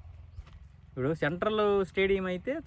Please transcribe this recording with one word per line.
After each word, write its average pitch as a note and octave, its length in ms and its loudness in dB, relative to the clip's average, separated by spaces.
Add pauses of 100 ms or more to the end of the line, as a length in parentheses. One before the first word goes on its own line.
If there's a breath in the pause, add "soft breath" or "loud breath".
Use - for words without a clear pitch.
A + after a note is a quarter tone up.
(880)
ఇప్పుడు C3 260 0
సెంట్రల్ G3+ 720 2
స్టేడియం F#3+ 400 2
అయితే F#3 420 -2